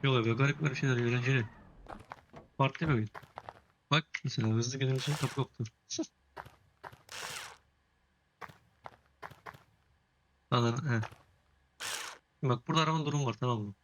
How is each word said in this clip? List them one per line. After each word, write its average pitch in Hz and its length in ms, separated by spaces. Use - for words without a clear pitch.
Şey 139 80
oluyor 120 160
böyle, 113 100
garip 139 240
garip 147 180
şeyler, 131 200
eğlenceli. 120 480
Farklı 135 300
bir 151 60
oyun. 107 160
Bak 156 140
mesela 117 240
hızlı 117 320
gelirse 131 340
kapı 139 220
koptu. - 280
<laughs> - 140
Anladın, 123 380
he. 117 120
Bak 127 240
burada 160 140
arabanın 156 240
durumu 143 200
var, 117 80
tamam 123 280
mı? 104 120